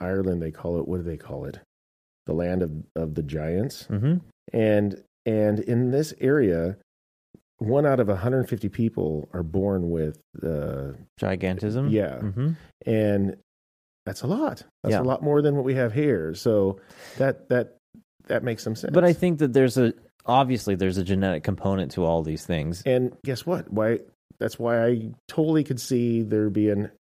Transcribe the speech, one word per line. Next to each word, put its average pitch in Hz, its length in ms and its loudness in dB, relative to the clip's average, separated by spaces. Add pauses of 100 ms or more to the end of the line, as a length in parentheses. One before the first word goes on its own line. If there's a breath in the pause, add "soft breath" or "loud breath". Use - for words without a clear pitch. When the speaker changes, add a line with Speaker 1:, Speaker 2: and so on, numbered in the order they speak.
Speaker 1:
Ireland, 92 400 -2
they 80 120 -4
call 85 260 -4
it, 76 80 -2
what 90 120 -4
do 87 40 -6
they 82 140 -6
call 69 300 -12
it? - 120 -12 (680)
The - 60 -4
land 87 300 0
of, 82 80 -2 (240)
of 80 220 -4
the 82 80 -2
giants. 80 680 -4
Speaker 2:
Mm-hmm. 131 280 0 (380)
Speaker 1:
And, 104 460 2 (240)
and 107 340 2
in 120 300 2
this 151 300 0
area, 101 560 2 (840)
one 135 280 2
out 135 140 4
of 104 80 2
a 98 80 0
hundred 127 320 0
fifty 104 200 -4
people 87 640 -2
are 90 100 -4
born 92 480 0
with, 78 300 -2 (220)
uh, 71 500 -4 (280)
Speaker 2:
Gigantism? 104 680 -2
Speaker 1:
Yeah. 92 320 0
Speaker 2:
Mm-hmm. 107 280 -4 (360 loud breath)
Speaker 1:
And 104 500 2 (720)
that's - 160 -8
a 120 40 -6
lot. 247 360 -2 (200)
That's 107 100 0
Speaker 2:
Yeah. 101 80 2
Speaker 1:
a - 20 0
lot 127 200 -2
more 147 200 2
than 143 140 2
what 131 80 -2
we 131 100 0
have 123 180 0
here. 107 420 0
So 98 460 2 (380 loud breath)
that, 139 300 -2
that, 123 280 0 (500)
that 117 180 -2
makes 117 180 -4
some 110 140 -4
sense. - 160 -6
Speaker 2:
But 175 120 6
I 175 80 6
think 170 260 0
that 143 140 2
there's 131 260 4
a, 117 160 4 (320)
obviously 123 480 2
there's 92 240 0
a 92 60 0
genetic 95 380 0
component 95 500 -2
to 90 120 0
all 82 180 2
these 78 220 -4
things. 85 400 -2
Speaker 1:
And 127 400 2
guess 131 220 -6
what? 170 260 -4
Why, 110 280 0 (400)
that's 110 180 -4
why 117 260 0
I 113 260 0 (180)
totally 156 360 2
could 127 160 -4
see 120 420 0
there 107 280 0
being, 104 400 0 (280)